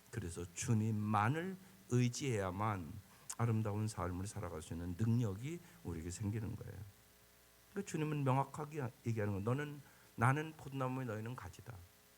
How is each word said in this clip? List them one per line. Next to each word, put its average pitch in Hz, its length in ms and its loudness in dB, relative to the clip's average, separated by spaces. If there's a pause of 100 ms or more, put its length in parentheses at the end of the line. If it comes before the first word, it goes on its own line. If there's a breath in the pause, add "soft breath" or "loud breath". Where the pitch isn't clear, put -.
그래서 87 340 -4 (100)
주님만을 110 1040 2 (320 loud breath)
의지해야만 104 1120 2 (380 loud breath)
아름다운 107 500 2
삶을 90 400 -2
살아갈 87 340 -6
수 82 120 -8
있는 85 240 -4
능력이 117 640 2 (220 loud breath)
우리에게 85 280 -4
생기는 107 440 -2
거예요. 92 300 -10 (840)
그러니까 202 180 -4
주님은 151 340 2
명확하게 135 680 2 (140)
얘기하는 107 280 2
거예요. 98 100 0
"너는, 143 380 -2 (340 loud breath)
나는 147 420 2
포도나무에 131 480 -2
너희는 113 300 -4
가지다. - 420 -12 (400)